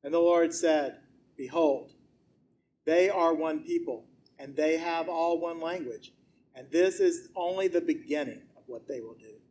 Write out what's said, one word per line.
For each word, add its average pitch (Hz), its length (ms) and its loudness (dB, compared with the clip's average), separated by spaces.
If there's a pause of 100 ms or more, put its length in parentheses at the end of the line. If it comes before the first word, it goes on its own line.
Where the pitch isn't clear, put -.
And 143 100 -6
the 170 60 4
Lord 170 340 4
said, 156 460 0 (360)
'Behold, 139 600 0 (880)
they 175 240 4
are 170 240 2
one 156 300 -4
people, 170 420 -4 (320)
and 139 180 -14
they 156 220 2
have 165 320 -4
all 170 300 0
one 170 200 -6
language. 160 540 -8 (400)
And 131 160 -20
this 180 300 2
is 175 360 0
only 185 320 -2
the 170 140 2
beginning 147 760 -4
of - 120 -20
what 117 180 -14
they 131 160 -10
will 113 140 -14
do. 110 360 -20